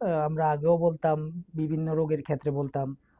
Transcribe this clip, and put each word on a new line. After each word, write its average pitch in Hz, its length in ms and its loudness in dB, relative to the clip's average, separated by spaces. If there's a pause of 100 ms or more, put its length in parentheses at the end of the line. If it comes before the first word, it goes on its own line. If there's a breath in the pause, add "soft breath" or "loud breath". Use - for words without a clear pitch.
আহ, 214 80 -2
আমরা 156 420 2
আগেও 156 280 4
বলতাম, 165 640 0 (120)
বিভিন্ন 156 400 -2
রোগের 156 280 0
ক্ষেত্রে 147 280 -4
বলতাম, 139 460 -4 (240)